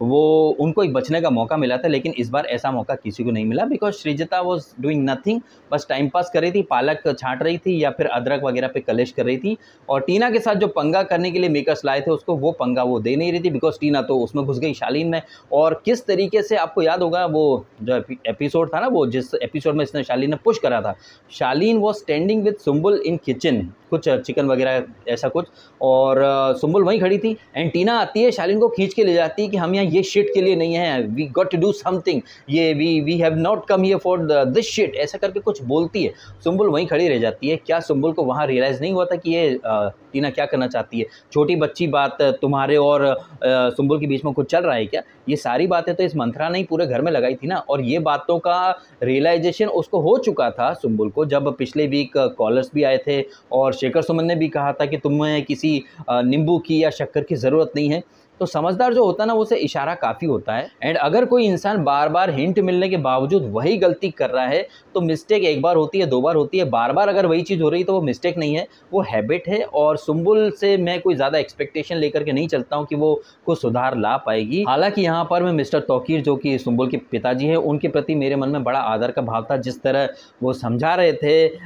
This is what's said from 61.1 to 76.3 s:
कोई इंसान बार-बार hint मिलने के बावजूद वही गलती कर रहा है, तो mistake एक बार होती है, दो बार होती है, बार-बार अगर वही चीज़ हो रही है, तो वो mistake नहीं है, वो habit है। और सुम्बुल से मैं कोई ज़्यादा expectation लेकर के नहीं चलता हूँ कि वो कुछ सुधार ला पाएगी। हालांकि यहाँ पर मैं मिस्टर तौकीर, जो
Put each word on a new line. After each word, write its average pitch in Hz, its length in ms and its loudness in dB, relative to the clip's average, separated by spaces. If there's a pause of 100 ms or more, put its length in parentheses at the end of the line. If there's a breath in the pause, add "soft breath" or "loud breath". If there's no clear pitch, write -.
कोई 247 200 4
इंसान 196 380 0
बार-बार 151 460 2
hint 165 300 0
मिलने 185 300 0
के 185 80 0
बावजूद 135 540 0
वही 147 260 0
गलती 180 320 0
कर 139 200 -4
रहा 127 160 0
है, 160 220 -2 (260 loud breath)
तो 185 80 0
mistake 170 420 0
एक 147 180 0
बार 170 140 2
होती 160 240 0
है, 180 60 2
दो 127 160 2
बार 160 140 2
होती 147 220 0
है, 180 80 2
बार-बार 135 440 2
अगर 190 160 2
वही 165 160 2
चीज़ 170 200 -2
हो 151 80 4
रही 170 120 0
है, 175 40 -4
तो 190 80 0
वो 190 80 2
mistake 170 360 -2
नहीं 151 180 -2
है, 170 120 -2 (260 soft breath)
वो 190 80 2
habit 131 460 -2
है। 208 160 -2
और 151 340 2
सुम्बुल 202 540 2
से 202 260 2
मैं 175 240 -2
कोई 180 140 2
ज़्यादा 156 220 0
expectation 147 580 -4
लेकर 151 280 0
के 147 80 -4
नहीं 147 160 0
चलता 147 280 -2
हूँ 147 100 -4
कि 151 100 -6
वो 151 260 2 (240 loud breath)
कुछ 165 160 -2
सुधार 123 360 0
ला 110 200 0
पाएगी। 113 500 -2
हालांकि 180 340 2
यहाँ 165 280 0
पर 175 140 2
मैं 180 100 0
मिस्टर 151 260 0
तौकीर, 143 420 0
जो 139 140 2